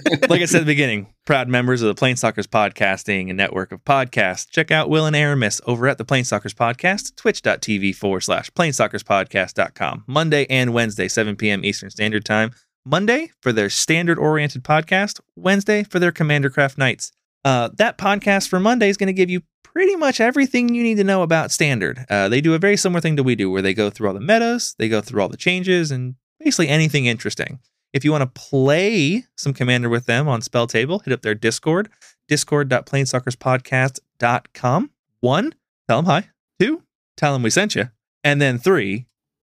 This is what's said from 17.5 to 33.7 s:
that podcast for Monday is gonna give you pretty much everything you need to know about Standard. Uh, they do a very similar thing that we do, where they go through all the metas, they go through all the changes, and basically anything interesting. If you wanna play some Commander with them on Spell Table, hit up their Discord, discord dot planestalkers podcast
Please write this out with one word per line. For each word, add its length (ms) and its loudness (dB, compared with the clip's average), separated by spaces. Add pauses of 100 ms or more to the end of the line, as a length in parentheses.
that 200 2
podcast 520 0
for 100 0
Monday 300 2
is 80 0
gonna 160 0
give 160 2
you 120 -2 (220)
pretty 320 0
much 240 0
everything 560 2
you 80 0
need 140 2
to 60 4
know 180 2
about 300 0
Standard. 580 -2
Uh, 200 2
they 120 2
do 120 4
a 60 2
very 180 2
similar 240 0
thing 140 0
that 80 2
we 120 2
do, 140 0
where 120 0
they 120 2
go 160 0
through 200 -4
all 40 -4
the 60 -10
metas, 580 0
they 120 -2
go 120 0
through 200 -2
all 80 0
the 80 -12
changes, 520 0
and 260 -6 (240)
basically 280 0
anything 380 2
interesting. 540 -4 (320)
If 140 -2
you 60 4
wanna 160 0
play 960 0 (120)
some 160 -4
Commander 360 0
with 160 0
them 220 0
on 140 0
Spell 260 -2
Table, 320 -2
hit 140 -4
up 100 -4
their 120 0
Discord, 540 -2 (380)
discord 420 0
dot 160 0
planestalkers 520 -2
podcast 600 -2 (200)